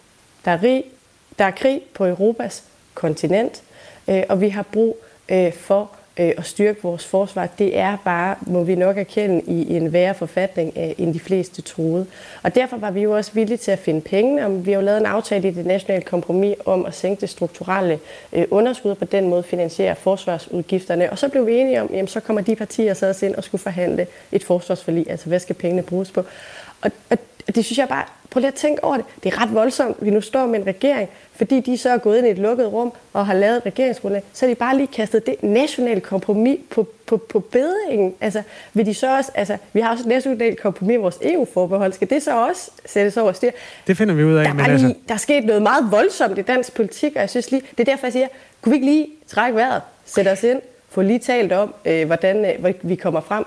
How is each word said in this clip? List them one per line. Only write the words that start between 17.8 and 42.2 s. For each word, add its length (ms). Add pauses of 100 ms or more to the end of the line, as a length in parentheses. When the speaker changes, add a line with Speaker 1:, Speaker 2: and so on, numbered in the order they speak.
Speaker 1:
øh, 180
underskud, 400
og 80
på 60
den 240
måde 140
finansiere 540
forsvarsudgifterne. 1120
Og 80
så 100
blev 180
vi 60
enige 300
om, 100
jamen, 160
så 120
kommer 220
de 140
partier 380
så 140
også 180
ind 80
og 100
skulle 180
forhandle 440 (260)
et 120
forsvarsforlig. 640
Altså, 180
hvad 100
skal 160
pengene 280
bruges 280
på? 140 (580)
Og, 80 (200)
og 80 (280)
det 180
synes 140
jeg 100
bare, 160 (260)
prøv 100
lige 80
at 60
tænke 300
over 120
det. 80 (180)
Det 100
er 100
ret 120
voldsomt, 460
vi 100
nu 100
står 260
med 140
en 60
regering, 420 (280)
fordi 240
de 180
så 120
er 80
gået 200
ind 80
i 40
et 80
lukket 340
rum 200 (200)
og 140
har 80
lavet 220
et 100
regeringsgrundlag, 560 (100)
så 140
er 40
de 40
bare 220
lige 100
kastet 400
det 160
nationale 580
kompromis 580 (120)
på, 180 (180)
på, 100
på 240
beddingen. 800
Altså, 220 (320)
vil 120
de 80
så 220
også, 180
altså, 220 (160)
vi 80
har 100
også 120
et 60
nationalt 520
kompromis 340
i 40
vores 240
E 160
U-forbehold. 540
Skal 180
det 120